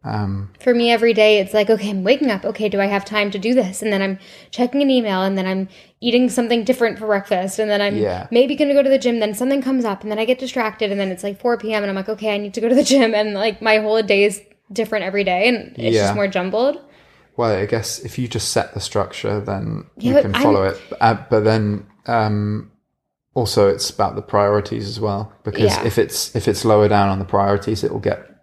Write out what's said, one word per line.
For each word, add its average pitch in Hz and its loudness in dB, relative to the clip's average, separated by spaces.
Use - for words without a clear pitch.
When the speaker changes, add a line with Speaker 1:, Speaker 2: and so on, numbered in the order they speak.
Speaker 1:
Um, 101 -6
Speaker 2:
For 254 2
me, 233 2
every 233 2
day, 214 4
it's 190 -4
like, 214 2
"Okay, 214 2
I'm 190 -4
waking 269 2
up. 196 -4
Okay, 214 -2
do 202 0
I 196 2
have 202 -2
time 208 -2
to 202 -6
do 220 0
this?" 202 0
And 214 -2
then 196 0
I'm 190 -2
checking 247 -2
an 285 2
email, 214 2
and 196 0
then 190 -2
I'm 190 -4
eating 240 4
something 233 0
different 233 0
for 214 -8
breakfast, 196 -2
and 214 0
then 208 2
I'm 202 0
Speaker 1:
Yeah. - -2
Speaker 2:
maybe 240 2
gonna 285 2
go 277 4
to 269 4
the 269 4
gym, 233 0
then 214 -2
something 262 0
comes 254 -2
up, 208 -4
and 214 -8
then 214 -4
I 220 0
get 254 0
distracted, 226 -4
and 202 -2
then 190 -2
it's, 175 -10
like, 202 -8
four 240 -2
P 220 -6
M, 208 -2
and 202 -2
I'm 196 -4
like, 190 -6
"Okay, 214 -4
I 202 -2
need 208 -8
to 214 -4
go 233 0
to 262 4
the 254 4
<laughs> 254 2
gym," 226 4
and, 214 0
like, 202 -2
my 220 4
whole 214 2
day 202 4
is 202 0
different 220 -4
every 196 -2
day, 185 2
and 240 -2
it's - 0
Speaker 1:
Yeah. 202 4
Speaker 2:
just 202 2
more 202 0
jumbled. 202 0
Speaker 1:
Well, 117 2
I 101 0
guess - -4
if - -10
you 127 -4
just 110 -4
set - -2
the 101 -6
structure, 104 -4
then 104 -6
Speaker 2:
Yeah, 233 -2
Speaker 1:
you 262 2
Speaker 2:
but 285 6
Speaker 1:
can - -2
Speaker 2:
I'm 247 0
Speaker 1:
follow 98 2
it. 95 -2
Uh, 113 4
but 110 2
then, 107 2
um, 107 -2
also 107 2
it's - -2
about 98 -2
the 98 -8
priorities 104 0
as 110 -10
well, 101 -4
because 107 -6
Speaker 2:
Yeah. - -6
Speaker 1:
if 113 0
it's, - -2
if - -2
it's 98 -2
lower 104 6
down 101 2
on 95 -2
the 98 -4
priorities, 98 -2
it - -2
will - -6
get - -4